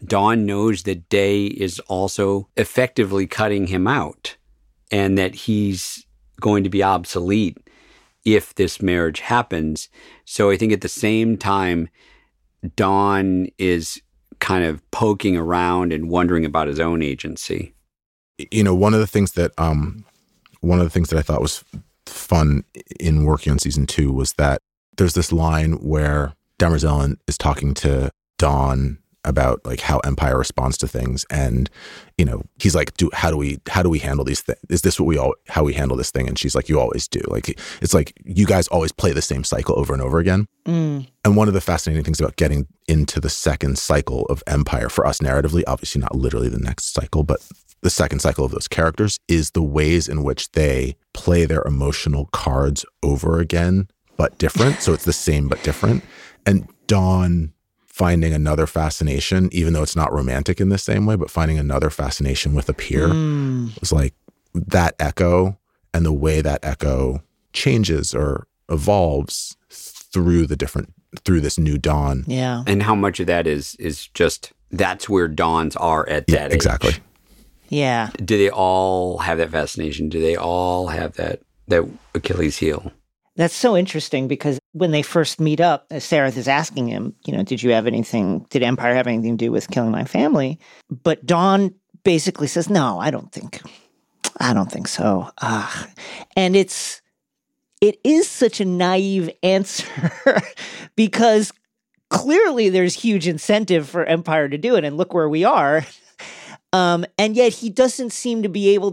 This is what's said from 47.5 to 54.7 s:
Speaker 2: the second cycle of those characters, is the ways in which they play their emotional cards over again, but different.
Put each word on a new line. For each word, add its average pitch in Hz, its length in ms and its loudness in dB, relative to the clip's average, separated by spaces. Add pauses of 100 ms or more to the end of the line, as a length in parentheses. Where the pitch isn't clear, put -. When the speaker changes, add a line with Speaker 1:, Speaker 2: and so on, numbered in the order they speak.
Speaker 2:
the 90 80 2
second - 300 0
cycle 67 260 0
of 64 60 -8
those - 160 -8
characters, 85 500 0 (100)
is 82 220 2
the 85 120 0
ways 76 460 2
in 73 140 -2
which 67 300 -4
they 67 440 0 (160)
play 87 320 2
their 78 220 0
emotional 71 680 -2
cards 69 540 -2 (160)
over 78 360 0
again, 87 480 0 (300)
but - 220 -2
different. 143 420 2